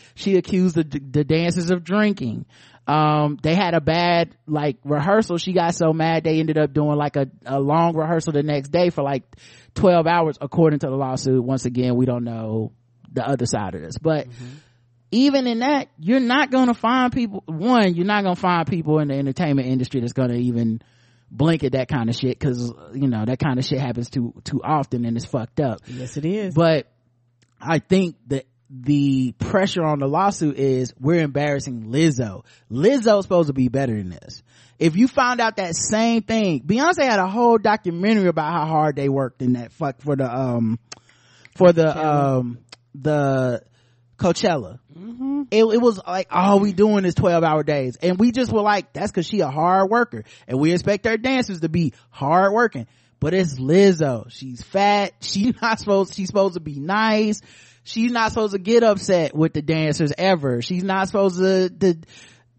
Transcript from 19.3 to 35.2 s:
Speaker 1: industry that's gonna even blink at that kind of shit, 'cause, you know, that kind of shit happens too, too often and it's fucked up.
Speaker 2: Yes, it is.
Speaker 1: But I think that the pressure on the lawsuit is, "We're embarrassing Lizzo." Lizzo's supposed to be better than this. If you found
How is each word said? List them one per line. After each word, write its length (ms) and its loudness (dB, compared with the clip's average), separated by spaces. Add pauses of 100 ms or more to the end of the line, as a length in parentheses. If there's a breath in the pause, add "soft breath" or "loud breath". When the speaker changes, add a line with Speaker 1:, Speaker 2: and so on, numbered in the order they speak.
Speaker 1:
industry 340 -2
that's 120 -4
gonna 240 0
even 440 -2 (500 soft breath)
blink 320 0
at 100 -2
that 140 -2
kind 220 -2
of 60 -2
shit, 240 -4
'cause, 320 -2 (220)
you 140 -2
know, 180 -2
that 140 -2
kind 180 -2
of 80 -2
shit 140 -2
happens 300 -6
too, 240 -4 (100)
too 200 -6
often 420 -2
and 120 -2
it's 80 -8
fucked 340 -6
up. 280 -2
Speaker 2:
Yes, 300 -12
it 80 -6
is. 280 -4
Speaker 1:
But 340 2 (720)
I 200 -2
think 360 0 (120)
that 180 -4 (240)
the 680 0
pressure 460 0
on 160 0
the 80 -2
lawsuit 500 -2
is, 420 0
"We're 220 2
embarrassing 640 -4
Lizzo." 580 0 (280 soft breath)
Lizzo's 520 2
supposed 240 2
to 60 -2
be 160 0
better 260 -2
than 140 -6
this. 340 -18 (360 soft breath)
If 180 2
you 100 6
found 320 0